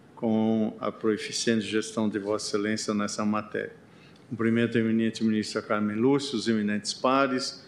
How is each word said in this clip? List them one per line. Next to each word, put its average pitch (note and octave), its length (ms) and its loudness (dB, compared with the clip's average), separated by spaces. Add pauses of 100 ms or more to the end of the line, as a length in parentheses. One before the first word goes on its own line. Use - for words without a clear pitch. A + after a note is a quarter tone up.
(160)
com A2 640 2
a G#2+ 120 -2
proeficiente A2 720 0
gestão G#2+ 420 -2
de G2+ 120 -2
Vossa G2+ 300 -2
Excelência G#2+ 440 -2
nessa G#2 320 -2
matéria. G#2 480 -2 (560)
Cumprimento A#2 480 2
a A2+ 40 4
eminente A2+ 420 0
ministra G#2+ 380 0
Carmen G#2 360 0
Lúcia, C3+ 380 2
os G#2 120 -4
eminentes G#2 460 0
pares, C3 760 2